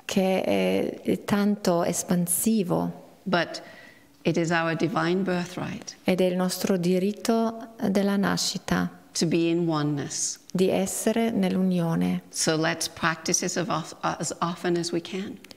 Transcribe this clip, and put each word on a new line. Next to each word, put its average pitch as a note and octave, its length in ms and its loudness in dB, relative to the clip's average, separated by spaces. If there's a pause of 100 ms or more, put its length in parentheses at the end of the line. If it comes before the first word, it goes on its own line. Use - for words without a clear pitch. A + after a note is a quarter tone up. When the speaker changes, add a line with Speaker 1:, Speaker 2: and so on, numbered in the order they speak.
Speaker 1:
Che F#3+ 380 2
è, F#3+ 600 0
è - 220 -2
tanto G3+ 580 2
espansivo. F3 1400 0
Speaker 2:
But - 360 0 (600)
it E3 140 0
is E3+ 140 2
our E3 260 2
divine E3+ 460 0
birthright. F3+ 840 -4
Speaker 1:
Ed F#3 160 2
è F#3 60 4
il F3+ 100 2
nostro F#3 400 0
diritto G#3 960 0 (180)
della G3 280 2
nascita. F3+ 720 0 (300)
Speaker 2:
To F3 80 2
be E3 220 2
in E3+ 200 2
oneness. D3 720 -2 (140)
Speaker 1:
Di F#3 180 2
essere A3 600 0
nell'unione. F3+ 960 2
Speaker 2:
So - 280 0
let's E3 320 0
practice E3 560 -2
it F3 120 -2
of-, E3 460 -2
as E3 360 -2
often F3 380 0
as E3+ 160 -2
we E3+ 80 0
can. F#3+ 360 -8 (200)